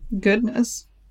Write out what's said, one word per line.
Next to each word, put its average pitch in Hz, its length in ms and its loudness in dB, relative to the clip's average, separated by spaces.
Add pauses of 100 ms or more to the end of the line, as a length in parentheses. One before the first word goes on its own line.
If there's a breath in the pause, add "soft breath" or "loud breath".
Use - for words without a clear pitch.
(200)
Goodness. 233 640 0 (260)